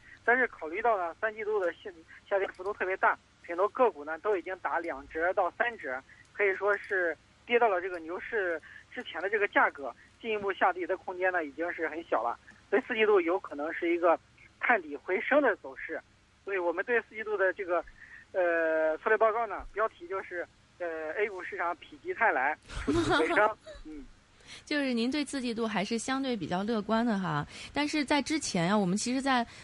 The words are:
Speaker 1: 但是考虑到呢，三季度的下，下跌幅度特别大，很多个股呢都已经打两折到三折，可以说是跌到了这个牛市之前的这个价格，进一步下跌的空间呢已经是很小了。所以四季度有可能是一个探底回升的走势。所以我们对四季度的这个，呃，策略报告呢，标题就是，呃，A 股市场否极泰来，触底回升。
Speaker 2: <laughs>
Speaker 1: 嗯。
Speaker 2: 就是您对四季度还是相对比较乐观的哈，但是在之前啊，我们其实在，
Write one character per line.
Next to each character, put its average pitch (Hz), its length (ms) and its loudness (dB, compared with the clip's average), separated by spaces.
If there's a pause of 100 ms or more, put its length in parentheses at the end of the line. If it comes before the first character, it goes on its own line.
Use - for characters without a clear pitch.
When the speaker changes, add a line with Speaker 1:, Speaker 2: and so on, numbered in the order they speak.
(240)
Speaker 1:
但 240 140 4
是 247 100 2
考 - 200 -12
虑 185 140 -6
到 220 160 2
呢， 170 240 -4
三 214 120 -2
季 214 100 -10
度 208 160 0
的 170 140 0
下， - 160 -16 (380)
下 202 100 2
跌 190 120 0
幅 - 140 -14
度 202 100 -6
特 - 120 -6
别 190 120 -2
大， 202 200 4 (300)
很 170 80 -8
多 196 140 2
个 240 220 4
股 147 120 -14
呢 156 160 -8
都 208 160 0
已 185 60 -2
经 185 160 -8
打 151 220 -2
两 139 280 -6
折 170 260 0
到 175 180 2
三 233 260 -2
折， 131 240 -6 (320)
可 202 100 0
以 196 120 4
说 202 200 2
是 180 400 -2 (300)
跌 233 140 2
到 233 100 8
了 180 100 2
这 180 80 -4
个 180 120 -8
牛 165 200 -8
市 180 400 -2 (320)
之 - 120 -10
前 - 180 -8
的 196 80 -2
这 220 80 0
个 202 100 2
价 247 220 4
格， 135 260 -8 (240)
进 220 140 -4
一 214 40 0
步 196 140 0
下 185 220 4
跌 180 120 -4
的 180 120 0
空 185 180 -10
间 185 160 2
呢 175 140 0
已 143 60 -10
经 170 200 -4
是 160 160 -4
很 156 160 -8
小 117 200 0
了。 117 140 -2 (340)
所 202 60 4
以 262 100 4
四 247 80 -4
季 220 100 4
度 208 160 6
有 170 180 0
可 - 140 -12
能 147 180 -6
是 170 160 -4
一 170 120 2
个 165 200 4 (400)
探 226 220 2
底 147 160 -10
回 190 240 -2
升 277 220 4
的 208 140 4
走 131 200 -16
势。 - 240 -10 (420)
所 196 120 -4
以 - 20 0
我 175 160 2
们 190 100 -2
对 240 180 0
四 - 120 -20
季 220 100 -10
度 208 140 -2
的 185 160 4
这 202 100 -8
个， 170 220 -2 (460)
呃， 160 640 2
策 - 120 -2
略 214 80 6
报 220 140 6
告 226 140 0
呢， 170 180 -8 (100)
标 214 160 0
题 175 180 -14
就 190 160 -6
是， 175 220 -8 (340)
呃， 160 340 -6
A 220 160 0
股 185 140 -10
市 202 120 -10
场 175 200 -2
否 - 60 -14 (200)
极 180 140 -6
泰 214 160 4
来， 139 260 0 (260)
触 139 80 0
底 311 60 2 (140)
回 196 160 4
升。 214 280 4 (100)
Speaker 2:
<laughs> 605 200 -16
Speaker 1:
嗯。 302 180 -14 (600)
Speaker 2:
就 302 140 -2
是 269 160 0
您 233 160 0
对 294 160 -2
四 277 160 -6
季 240 120 -4
度 226 140 -2
还 220 160 0
是 233 140 -2
相 262 240 -2
对 254 160 -2
比 156 100 -4
较 180 160 -2
乐 220 160 0
观 220 240 2
的 226 140 2
哈， 160 280 -2 (280)
但 285 120 0
是 294 200 -2
在 285 160 2
之 302 180 -2
前 170 300 0
啊， 214 80 4
我 196 80 2
们 180 100 2
其 233 160 -2
实 269 80 0
在， 254 260 0 (180)